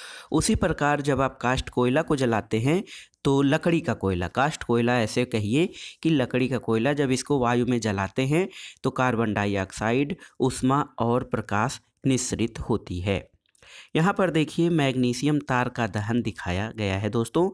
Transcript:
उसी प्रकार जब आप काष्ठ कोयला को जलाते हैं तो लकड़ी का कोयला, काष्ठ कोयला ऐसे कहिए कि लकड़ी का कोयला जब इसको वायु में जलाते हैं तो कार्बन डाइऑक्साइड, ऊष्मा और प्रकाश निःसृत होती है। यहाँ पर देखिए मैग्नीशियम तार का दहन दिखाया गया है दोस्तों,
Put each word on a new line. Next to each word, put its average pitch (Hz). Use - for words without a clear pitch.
उसी 160
प्रकार 147
जब 139
आप 131
काष्ठ 127
कोयला 127
को 156
जलाते 110
हैं 147
तो 139
लकड़ी 156
का 117
कोयला, 90
काष्ठ 139
कोयला 120
ऐसे 117
कहिए 117
कि 160
लकड़ी 127
का 120
कोयला 113
जब 143
इसको 135
वायु 123
में 123
जलाते 101
हैं 160
तो 135
कार्बन 117
डाइऑक्साइड, 107
ऊष्मा 135
और 120
प्रकाश 107
निःसृत 117
होती 92
है। 92
यहाँ 170
पर 185
देखिए 160
मैग्नीशियम 135
तार 123
का 120
दहन 110
दिखाया 101
गया 98
है 104
दोस्तों, 120